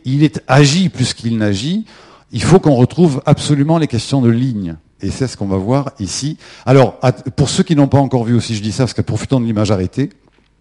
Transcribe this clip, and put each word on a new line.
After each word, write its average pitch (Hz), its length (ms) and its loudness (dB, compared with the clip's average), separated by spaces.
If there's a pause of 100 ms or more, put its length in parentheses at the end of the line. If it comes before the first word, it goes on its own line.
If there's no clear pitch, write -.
il 139 180 0
est - 240 0
agi 147 400 4
plus - 260 -2
qu'il 113 240 -4
n'agit, 110 460 -2 (480)
il 120 120 -4
faut 175 180 6
qu'on 147 140 2
retrouve 135 500 2
absolument 151 520 2
les 156 100 -2
questions 131 340 -2
de 120 80 2
ligne. 113 480 -2 (280)
Et 92 60 -4
c'est 131 160 -4
ce - 80 -10
qu'on 101 120 -8
va 95 100 -2
voir 127 420 -2
ici. 135 380 -8 (280)
Alors, 131 360 4
à, 127 100 2
pour - 380 -2
ceux - 140 0
qui 170 120 -2
n'ont 143 140 2
pas 139 80 2
encore 131 260 0
vu 120 120 0
aussi, 113 200 -2
je 101 60 -6
dis 107 100 -4
ça 131 120 -2
parce 117 100 -4
que - 80 -6
profitant - 400 -2
de 117 40 -4
l'image 107 240 -2
arrêtée, 101 420 -2 (500)